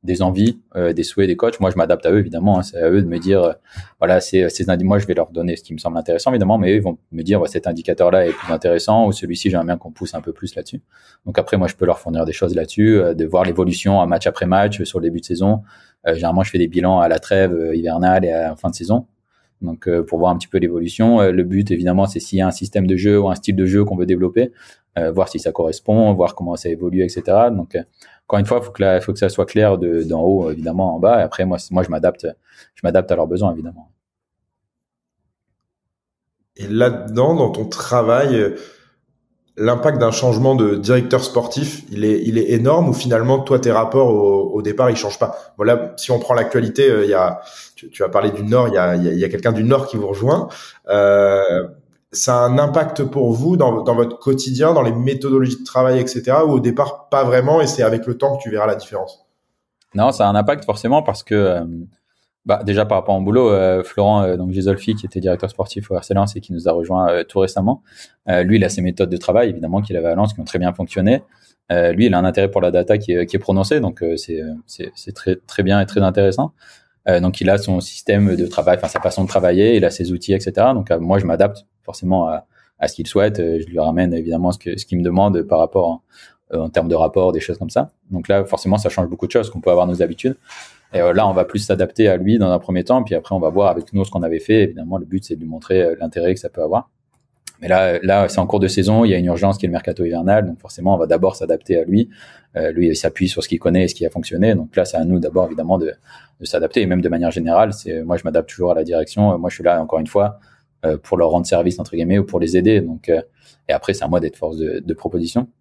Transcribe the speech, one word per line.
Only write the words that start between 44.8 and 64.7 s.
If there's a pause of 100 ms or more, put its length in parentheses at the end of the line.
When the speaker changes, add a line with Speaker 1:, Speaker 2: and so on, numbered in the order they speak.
Speaker 2:
ils
changent
pas ? (220)
Bon,
là,
si
on
prend
l'actualité,
euh,
il
y
a, (340)
tu,
tu
as
parlé
du
Nord,
il
y
a,
il
y
a,
il
y
a
quelqu'un
du
Nord
qui
vous
rejoint. (400)
Euh, (440)
ça
a
un
impact
pour
vous
dans,
dans
votre
quotidien,
dans
les
méthodologies
de
travail,
et
cetera,
ou
au
départ,
pas
vraiment,
et
c'est
avec
le
temps
que
tu
verras
la
différence ? (680)
Speaker 1:
Non,
ça
a
un
impact
forcément
parce
que,
euh, (800)
bah,
déjà
par
rapport
au
boulot,
euh,
Florent,
euh,
donc
Gisolfi,